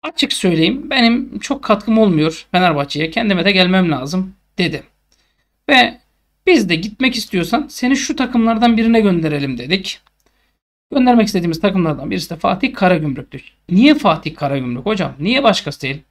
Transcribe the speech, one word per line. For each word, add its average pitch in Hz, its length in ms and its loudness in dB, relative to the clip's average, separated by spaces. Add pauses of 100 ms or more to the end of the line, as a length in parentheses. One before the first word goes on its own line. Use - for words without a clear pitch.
(140)
"Açık - 200 -4
söyleyeyim, 185 560 -2
benim 240 500 0
çok 277 240 -8
katkım 220 340 0
olmuyor 160 540 2
Fenerbahçe'ye. 160 580 0
Kendime 196 360 -2
de 202 60 2
gelmem 185 400 2
lazım." 156 440 -4 (220)
dedi. 175 260 -2 (880)
Ve - 280 4 (500)
biz 240 220 4
de 170 60 2
"Gitmek 220 400 -4
istiyorsan 214 540 -4
seni 262 280 0
şu 302 180 -4
takımlardan 233 600 2
birine 226 240 4
gönderelim." 156 560 0
dedik. 175 420 -6 (920)
Göndermek 247 360 4
istediğimiz 170 320 -2
takımlardan 165 520 -2
birisi 185 180 -6
de 170 60 -8
Fatih 190 380 -2
Karagümrük'tü. 151 680 -2 (280)
Niye 254 260 6
Fatih 160 400 -2
Karagümrük 131 500 -4
hocam? 185 340 -2
Niye 247 240 0
başkası 190 380 0
değil? 143 300 -6